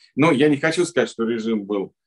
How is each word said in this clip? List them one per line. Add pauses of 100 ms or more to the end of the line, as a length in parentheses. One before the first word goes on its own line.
(160)
Но
я
не
хочу
сказать,
что
режим
был, (120)